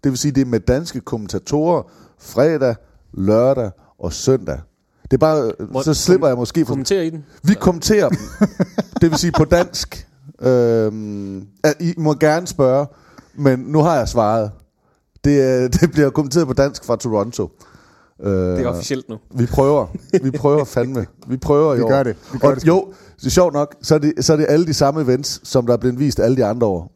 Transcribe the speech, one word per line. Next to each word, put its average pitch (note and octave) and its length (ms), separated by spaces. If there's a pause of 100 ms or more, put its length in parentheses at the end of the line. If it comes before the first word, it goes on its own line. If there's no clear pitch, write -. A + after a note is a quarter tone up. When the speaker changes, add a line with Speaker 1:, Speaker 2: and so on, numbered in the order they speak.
Speaker 1:
Det C#3 80
vil B2+ 60
sige, C#3+ 140
det C3 100
er C3 40
med A#2+ 140
danske C3+ 420
kommentatorer C3+ 800 (380)
fredag, C3+ 560 (380)
lørdag A2+ 580 (280)
og E2 140
søndag. F2+ 460 (440)
Det - 100
er C3 40
bare, D3+ 340 (200)
Speaker 2:
Hvor C3 100
Speaker 1:
så D3+ 120
slipper F3 340
jeg B2 100
måske B2 280
for B2 60
Speaker 2:
kommenterer C#3+ 300
I E3 80
den? D#3+ 160 (180)
Speaker 1:
Vi F#3 100
kommenterer F3+ 560
dem. - 80 (440)
Speaker 2:
<laughs> - 400
Speaker 1:
Det E3+ 100
vil D#3+ 60
sige F3 140
på D#3+ 140
dansk. - 600 (540)
Øhm, G#2+ 840 (160)
at D3+ 160
I E3+ 180
må D3+ 160
gerne D#3 340
spørge, C#3 400 (480)
men C3+ 240
nu D3 200
har D#3+ 180
jeg C3 100
svaret. G#2+ 440 (720)
Det, C3 400
øh, B2+ 60
<laughs> A#2+ 120
det D#3+ 100
bliver D3 180
kommenteret C#3+ 380
på B2+ 60
dansk C#3 300
fra A#2+ 120
Toronto. G#2+ 540 (760)
Øh, G2+ 80
Speaker 2:
Det F2+ 300
er - 60
officielt B2+ 420
nu. A2 80 (180)
Speaker 1:
vi A#2+ 100
prøver. C3+ 420 (360)
Vi C3+ 80
prøver C#3+ 320
fandme. B2 420 (220)
Vi B2+ 100
prøver D3 360
i B2 40
Speaker 3:
Vi A#2 60
Speaker 1:
år. A2+ 60
Speaker 3:
gør C#3 140
det. A2+ 120 (180)
Vi C3 60
gør - 80
Speaker 1:
Og C#3 60
Speaker 3:
det B2+ 80
sgu. D#3+ 60
Speaker 1:
jo, F3+ 260 (260)
det - 60
er C3 40
sjovt F3 240
nok, C#3+ 280
så - 140
er D#3 40
det, D3+ 140 (120)
så E3 80
er D3 40
det D3+ 120
alle D#3+ 160
de D#3 80
samme D3 280
events, C3 420
som B2 240
der A#2+ 60
er A#2 40
blevet B2 220
vist C#3+ 200
alle B2+ 180
de A#2+ 80
andre A2+ 220
år F2 280